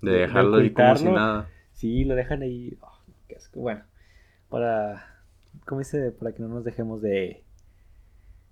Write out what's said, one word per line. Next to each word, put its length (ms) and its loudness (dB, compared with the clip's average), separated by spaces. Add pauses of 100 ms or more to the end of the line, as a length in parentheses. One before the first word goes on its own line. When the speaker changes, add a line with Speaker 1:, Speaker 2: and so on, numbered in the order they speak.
Speaker 1:
De 100 0
Speaker 2:
de 80 4
Speaker 1:
dejarlo 400 4
ahí 100 6
como 260 6
si 120 0
Speaker 2:
ocultarlo. 120 4
Speaker 1:
nada. 300 -2 (240)
Speaker 2:
Sí, 320 -2
lo 100 0
dejan 260 -2
ahí. 380 -10
Oh, 180 -20 (300)
qué 80 -20
asco. 240 -20
Bueno, 240 -8 (640)
para, 580 -4 (600)
¿cómo 140 -6
dice? 340 -4
Para 200 -8
que 80 -14
no 60 -10
nos 160 -8
dejemos 380 -8
de, 420 -2 (1080)